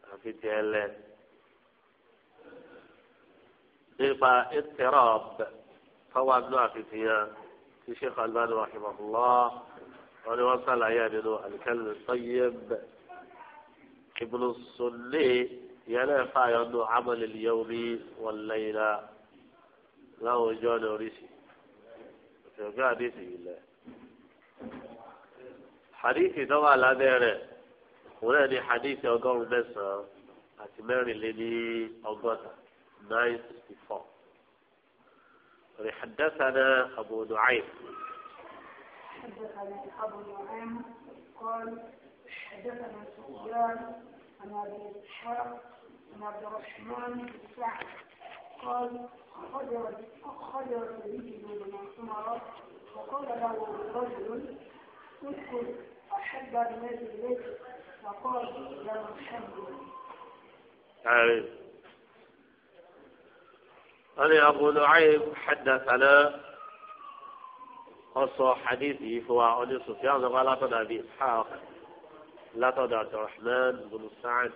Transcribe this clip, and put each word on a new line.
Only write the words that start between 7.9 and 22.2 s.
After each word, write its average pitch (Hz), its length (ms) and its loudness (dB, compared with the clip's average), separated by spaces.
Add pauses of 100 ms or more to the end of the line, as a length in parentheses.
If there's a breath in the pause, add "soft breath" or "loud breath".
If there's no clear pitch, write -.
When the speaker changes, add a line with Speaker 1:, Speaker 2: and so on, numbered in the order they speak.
Speaker 1:
Sheikh 123 180 -4
Albani 113 360 0 (100)
rahimahullah, 107 800 2 (800)
wọ́n 113 140 -4
ní 123 120 2
wọ́n 127 160 4
sàlàyé 117 380 2 (100)
nínú 110 200 -2 (140)
Al-Kalim 107 580 -4
Tayyib. 120 600 0 (1600)
Ibn 120 180 -4 (340)
Sunni, 123 520 0 (640)
ìyẹn 123 180 2
náà 139 260 4
fà 127 100 6 (100)
yọ 117 100 4
nínú 120 160 -2 (160)
Amal 120 340 0
al-Yawmi 113 540 -2 (400)
wal-Layla 107 680 -2 (1400)
láwọn 120 240 4
ojú 113 260 -2
ọ̀nà 113 200 -2
oríṣi. 110 300 -10 (1200)